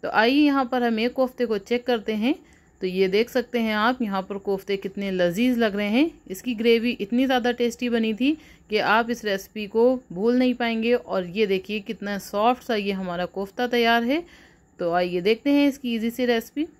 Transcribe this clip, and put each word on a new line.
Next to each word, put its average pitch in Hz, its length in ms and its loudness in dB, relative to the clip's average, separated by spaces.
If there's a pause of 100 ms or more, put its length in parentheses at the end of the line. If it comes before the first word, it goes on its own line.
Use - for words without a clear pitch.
तो - 80 -8
आइए 247 300 4
यहाँ 277 260 4
पर 254 160 -2
हम 226 180 0
एक 240 140 0
कोफ्ते 254 320 -2
को 214 140 -2
चेक 240 260 -4
करते 220 280 -2
हैं। 226 200 0 (460)
तो 190 60 -4
ये 185 220 2
देख 214 220 2
सकते 240 280 -2
हैं 220 160 0
आप 226 280 2
यहाँ 196 200 -2
पर 196 180 -8
कोफ्ते 196 360 -4
कितने 196 340 -6
लजीज 185 480 2
लग 214 180 0
रहे 208 120 -2
हैं। 269 220 2 (180)
इसकी 233 260 -8
ग्रेवी 226 380 2
इतनी 240 340 0
ज़्यादा 247 260 2
टेस्टी 240 360 -2
बनी 226 260 0
थी 254 180 2 (380)
कि 214 80 0
आप 214 320 2
इस 233 140 -6
रेसिपी 208 420 -4
को 220 180 2 (280)
भूल 226 260 0
नहीं 254 160 2
पाएंगे। 233 400 0
और 190 340 -2
ये 208 180 0
देखिए 196 360 -2
कितना 202 380 -8
सॉफ्ट 226 420 0
सा 240 120 -2
ये 202 180 -2
हमारा 180 360 -4
कोफ्ता 196 400 -6
तैयार 233 360 2
है। 285 180 0 (560)
तो 170 140 -2
आइए 180 300 0
देखते 226 300 2
हैं 285 160 4
इसकी 254 260 -4
ईजी 226 160 -2
सी 247 160 -2
रेसिपी। 240 400 -2 (140)